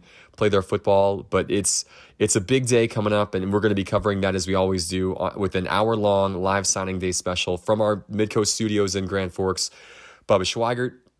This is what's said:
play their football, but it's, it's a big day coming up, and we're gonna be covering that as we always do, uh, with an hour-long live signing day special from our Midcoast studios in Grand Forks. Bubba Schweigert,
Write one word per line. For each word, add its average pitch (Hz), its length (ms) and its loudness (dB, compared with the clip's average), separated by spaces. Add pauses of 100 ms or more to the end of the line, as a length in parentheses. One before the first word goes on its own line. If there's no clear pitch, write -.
(360)
play 107 120 2
their 98 140 4
football, 98 600 2
but 95 260 -2
it's, 95 340 0 (360)
it's 104 160 2
a 110 40 2
big 127 280 0
day 117 180 4
coming 104 260 -2
up, 104 220 0
and 95 180 -2
we're 104 60 2
gonna 104 160 2
be 98 80 -2
covering 101 380 0
that 95 160 0
as 90 100 -2
we 95 80 -2
always 95 340 0
do, 92 280 -2
uh, - 200 -4
with 98 200 -2
an 92 100 -2
hour-long 101 720 2
live 95 280 0
signing 95 320 -2
day 90 100 -2
special 90 460 -4
from 107 240 0
our 104 320 0
Midcoast 107 360 0
studios 104 460 -2
in 95 120 -2
Grand 95 260 -4
Forks. 92 400 -4 (560)
Bubba 98 140 4
Schweigert, 120 560 -2 (220)